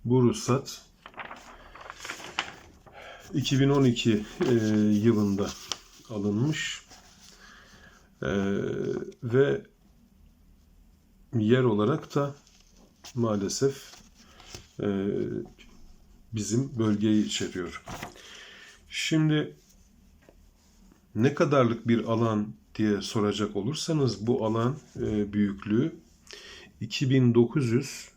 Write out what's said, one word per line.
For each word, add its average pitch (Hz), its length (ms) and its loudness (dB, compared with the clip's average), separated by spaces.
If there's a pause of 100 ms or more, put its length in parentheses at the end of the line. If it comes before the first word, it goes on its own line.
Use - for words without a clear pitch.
Bu 123 180 4
ruhsat - 640 0 (2500)
iki 135 260 0
bin 139 80 6
on 139 160 6
iki, 113 400 2 (240)
e, 123 60 4 (380)
yılında 104 580 2 (600)
alınmış. 107 760 -2 (1400)
E, - 60 -4 (960)
ve 135 400 2 (1700)
yer 117 280 4
olarak 117 520 0
da 143 200 -2 (800)
maalesef, 113 880 -2 (800)
e, 98 280 -2 (1200)
bizim 120 460 -4
bölgeyi 107 480 2
içeriyor. 90 580 -8 (1040)
Şimdi 156 680 0 (1600)
ne 123 200 2
kadarlık 131 540 2
bir 113 160 2
alan 110 500 0 (200)
diye 104 280 0
soracak 104 540 -2
olursanız 117 720 -2
bu 113 200 0
alan, 117 300 0 (200)
e, 107 360 -2
büyüklüğü 104 600 0 (880)
iki 127 300 -2
bin 127 240 6
dokuz 120 360 4
yüz - 460 -2